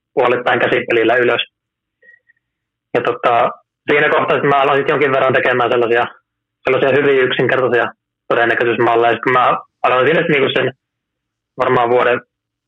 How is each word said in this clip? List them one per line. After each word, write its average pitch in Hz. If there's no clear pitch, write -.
puolittain 123
käsipelillä 117
ylös. 120
Ja 120
tota, 120
siinä 147
kohtaa 156
sit 143
mä 139
aloin 139
sit 135
jonkin 139
verran 131
tekemään 123
sellaisia, 117
sellaisia 135
hyvin 139
yksinkertaisia 127
todennäköisyysmalleja. 117
Sit 113
kun 131
mä 123
aloin 127
siinä 165
sit 170
niinku 135
sen 127
varmaan 123
vuoden 123